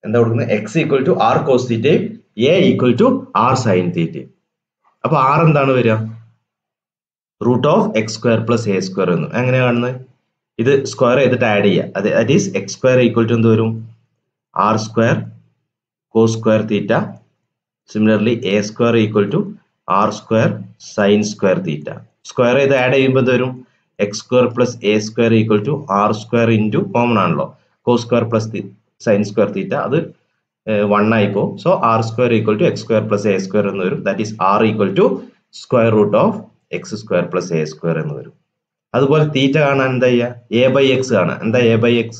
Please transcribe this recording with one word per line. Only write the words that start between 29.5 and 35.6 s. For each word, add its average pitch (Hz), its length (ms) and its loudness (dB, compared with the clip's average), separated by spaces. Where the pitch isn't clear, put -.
theta. 107 300 -4
അത്, 135 100 -2
ഏഹ്, 104 220 0
വൺ 104 140 2
ആയി 101 200 2
പോകും. - 140 -2
So, 170 80 2
ആർ 113 180 2
സ്ക്വയർ 123 300 0
equal 107 220 0
to 165 120 2
X - 120 -8
square 110 240 0
plus 104 240 -2
A - 20 2
square 101 240 0
എന്ന് 95 160 -6
വരും. 98 220 -4
That 98 160 -4
is - 60 -10
R 110 40 2
equal 101 300 -2
to 240 60 4